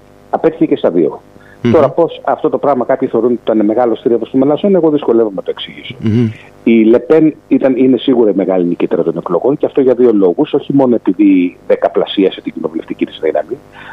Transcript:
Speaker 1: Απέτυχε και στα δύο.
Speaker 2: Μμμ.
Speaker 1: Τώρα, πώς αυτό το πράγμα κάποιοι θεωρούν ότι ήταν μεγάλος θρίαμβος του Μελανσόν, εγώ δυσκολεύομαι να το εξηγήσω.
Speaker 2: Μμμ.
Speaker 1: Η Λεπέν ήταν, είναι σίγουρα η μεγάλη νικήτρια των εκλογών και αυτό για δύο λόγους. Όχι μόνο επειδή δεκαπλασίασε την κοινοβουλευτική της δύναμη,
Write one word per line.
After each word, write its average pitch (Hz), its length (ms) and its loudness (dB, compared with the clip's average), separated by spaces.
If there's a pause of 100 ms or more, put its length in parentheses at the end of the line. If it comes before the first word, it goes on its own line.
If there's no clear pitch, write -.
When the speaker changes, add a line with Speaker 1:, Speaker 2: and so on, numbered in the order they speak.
(300)
Speaker 1:
Απέτυχε - 360 0
και 147 100 0
στα - 140 -2
δύο. 82 300 -2 (420)
Speaker 2:
Μμμ. 120 100 0
Speaker 1:
Τώρα, 143 180 4
πώς 160 340 -2
αυτό 143 260 -2
το 131 80 -4
πράγμα 131 260 -2
κάποιοι 131 240 -2
θεωρούν 117 220 0
ότι 117 140 -2
ήταν 110 200 0
μεγάλος 113 360 0
θρίαμβος 117 300 -2
του 135 80 -2
Μελανσόν, 147 360 0
εγώ 160 160 2
δυσκολεύομαι 117 460 0
να 87 60 -10
το - 80 -10
εξηγήσω. - 500 -12
Speaker 2:
Μμμ. 113 280 0 (360)
Speaker 1:
Η 113 200 4
Λεπέν 151 500 4 (140)
ήταν, 135 280 0
είναι 131 200 2
σίγουρα 117 340 2
η 95 60 0
μεγάλη 92 280 0
νικήτρια 87 380 -2
των 82 140 -2
εκλογών 120 400 -2
και - 100 -4
αυτό - 140 -2
για 127 140 2
δύο 120 180 4
λόγους. 101 400 0
Όχι - 200 -4
μόνο 131 220 2
επειδή 95 640 0 (100)
δεκαπλασίασε 95 760 0
την - 120 -10
κοινοβουλευτική 80 540 -8
της - 160 -20
δύναμη, 76 340 -4 (360)